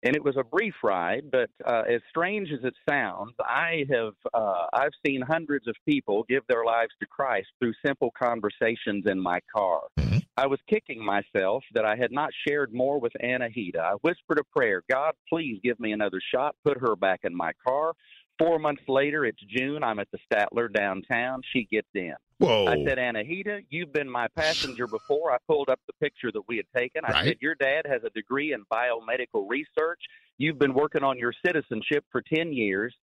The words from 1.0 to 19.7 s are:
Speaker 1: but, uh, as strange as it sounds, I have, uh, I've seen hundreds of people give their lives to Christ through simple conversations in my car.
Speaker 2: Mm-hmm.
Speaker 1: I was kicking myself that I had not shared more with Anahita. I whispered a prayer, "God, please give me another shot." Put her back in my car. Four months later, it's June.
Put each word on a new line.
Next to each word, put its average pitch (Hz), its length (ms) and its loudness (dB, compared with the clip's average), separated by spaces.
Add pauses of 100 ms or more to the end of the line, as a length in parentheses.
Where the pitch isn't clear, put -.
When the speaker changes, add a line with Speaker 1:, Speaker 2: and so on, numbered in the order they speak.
Speaker 1:
but, 127 160 2 (160)
uh, 117 240 2
as 120 220 2
strange 185 420 -2
as 120 100 -6
it 127 120 -2 (120)
sounds, 110 540 -2
I 156 500 0
have, 113 220 2 (220)
uh, 98 360 2
I've 139 220 2 (140)
seen 135 160 0
hundreds 143 440 -2
of 117 80 -4 (140)
people 113 400 2
give 127 180 2
their 117 200 2
lives 117 240 2 (100)
to 104 60 -8
Christ 120 420 -2 (100)
through 120 140 0 (100)
simple 139 300 0 (100)
conversations 113 840 0
in 95 120 2
my 90 220 0 (160)
car. 92 240 2 (180)
Speaker 2:
Mm-hmm. 76 200 2 (180)
Speaker 1:
I 135 100 2
was 139 120 0 (100)
kicking 143 340 -2
myself 101 720 0
that 110 140 2
I 107 100 2
had 120 160 -2
not 151 160 -2 (180)
shared 143 280 -2
more 135 260 0
with 117 120 -2 (100)
Anahita. 117 560 -4
I 85 240 0
whispered 160 360 0
a 143 60 0
prayer, 110 460 0
"God, 139 240 2 (120)
please 151 380 -4
give 120 160 0
me 110 120 -2
another 101 280 -2 (140)
shot." 139 200 0 (100)
Put 139 160 2
her 113 160 2
back 95 260 2
in 87 120 -2
my 82 180 -2 (140)
car. 151 280 0 (420)
Four 165 220 4
months 147 300 -2
later, 143 360 2
it's 110 160 -2 (160)
June. 139 280 -2